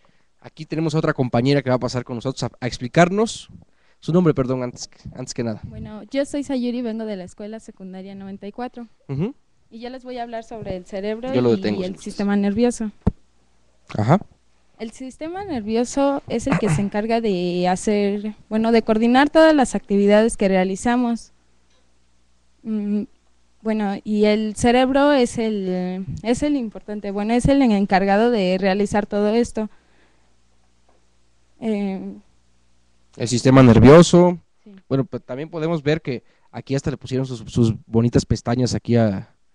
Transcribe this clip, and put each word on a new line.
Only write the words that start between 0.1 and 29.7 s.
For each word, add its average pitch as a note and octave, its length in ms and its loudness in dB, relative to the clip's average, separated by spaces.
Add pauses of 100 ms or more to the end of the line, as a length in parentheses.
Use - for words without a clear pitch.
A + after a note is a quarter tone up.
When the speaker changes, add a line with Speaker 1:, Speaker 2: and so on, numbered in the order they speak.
Speaker 1:
Aquí D#3 260 -18
tenemos D#3 280 -4
a D#3+ 60 0
otra D#3 140 0
compañera C3 480 0
que B2+ 80 -4
va B2+ 80 2
a - 20 -2
pasar B2 240 -6
con B2+ 140 -10
nosotros B2+ 260 -8
a, A#2+ 160 -6
a B2+ 80 -6
explicarnos F3 800 -2 (500)
su - 140 -8
nombre, F3 220 4
perdón, C3 260 -4
antes B2 260 -10
que, - 100 -20 (180)
antes B2+ 180 -12
que B2+ 100 -6
nada. A2 200 -6
Speaker 2:
Bueno, G#3+ 480 -16
yo C#4 140 -2
soy C#4+ 180 -6
Sayuri, B3 400 -4
vengo A3+ 220 -8
de G#3+ 100 -8
la F#3 80 -12
escuela G#3+ 360 -16
secundaria F#3+ 540 -18
noventa G3 320 -16
y G#3 60 -12
cuatro. A#3+ 360 -12 (200)
Speaker 1:
Ujú. D#3+ 260 -4 (380)
Speaker 2:
Y A3+ 80 -20
yo A#3+ 100 -12
les B3+ 140 -16
voy B3 160 -12
a A#3 40 -6
hablar A#3 200 -12
sobre G#3 320 -12
el F3+ 100 -12
cerebro A3 480 -8
Speaker 1:
Yo B3+ 80 0
lo A#3+ 120 2
Speaker 2:
y - 20 0
Speaker 1:
detengo, G3+ 260 -4
Speaker 2:
el F3+ 60 -4
Speaker 1:
si G3 60 -8
gustas. - 100 -20
Speaker 2:
sistema G3+ 320 -4
nervioso. G#3 560 -2 (1080)
Speaker 1:
Ajá. B2+ 220 2 (580)
Speaker 2:
El A3+ 140 -14
sistema D#4+ 540 -12
nervioso B3 800 -2
es A3+ 200 -4
el C4+ 120 0
que G#3 100 0
se D#3 120 0
encarga G#3+ 400 -2
de F3+ 460 -2
hacer, G#3 680 -2 (140)
bueno, A3 220 0
de A3+ 120 4
coordinar A#3 460 4
todas D#4+ 260 6
las C4 180 2
actividades G#3 640 2
que G3 120 2
realizamos. A3+ 840 -2 (1300)
Mm, G#3 420 -4 (580)
bueno, G#3+ 420 -2
y G#3 220 2
el G#3+ 300 0
cerebro C4 580 4
es B3 260 2
el, F#3 640 -4 (180)
es A#3+ 200 -2
el D4 140 0
importante, G#3 520 -10
bueno, G#3 240 -4
es A#3+ 120 2
el C#4 180 4
encargado G3+ 640 2
de F#3+ 300 0
realizar G3+ 480 0
todo G#3 220 0
esto. A3 400 -2 (1900)